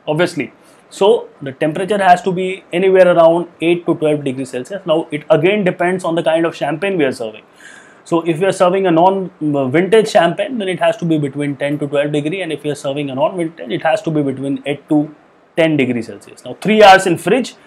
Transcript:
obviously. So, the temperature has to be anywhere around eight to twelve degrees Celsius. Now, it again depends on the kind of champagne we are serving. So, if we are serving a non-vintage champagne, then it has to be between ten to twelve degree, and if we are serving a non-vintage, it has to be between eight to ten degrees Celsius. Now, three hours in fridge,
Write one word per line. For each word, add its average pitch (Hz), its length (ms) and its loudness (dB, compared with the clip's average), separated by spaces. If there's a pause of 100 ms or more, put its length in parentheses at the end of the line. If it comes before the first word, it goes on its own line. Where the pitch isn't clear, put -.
obviously. 151 440 -4 (360)
So, 220 400 0 (120)
the 139 120 -10
temperature 180 460 -4
has 180 240 4
to 190 100 -2
be 185 400 -6
anywhere 185 420 4
around 165 320 4 (140)
eight 170 260 0
to 165 80 0
twelve 151 300 -2
degrees 131 260 -6
Celsius. 185 340 -10
Now, 160 280 0
it 147 180 -6
again 185 320 2
depends 180 400 -2
on 165 140 -4
the 165 80 -2
kind 165 200 0
of 160 120 -4
champagne 160 420 -4
we 147 60 2
are 127 80 0
serving. 107 320 -10 (580)
So, 165 200 -2
if 165 180 -2
we 196 60 0
are 185 60 2
serving 185 360 2
a - 20 2
non-vintage 175 1200 2
champagne, 190 480 0
then 190 100 -6
it 180 120 -6
has 170 160 0
to - 80 -8
be 165 120 0
between 143 380 -4
ten 143 240 -4
to 147 80 -4
twelve 143 240 -2
degree, 151 320 -4
and 160 100 -8
if 143 120 -8
we 147 60 -4
are 139 40 -6
serving 143 340 -6
a 127 60 -8
non-vintage, 160 560 -4
it 175 120 -4
has 160 200 0
to 170 80 -4
be 151 100 0
between 135 460 -6
eight 139 220 -6
to 151 260 0 (420)
ten 160 200 2
degrees 120 300 -2
Celsius. - 380 -20
Now, 123 160 -14
three 214 220 4
hours 190 240 8
in 165 120 0
fridge, 220 360 -2 (120)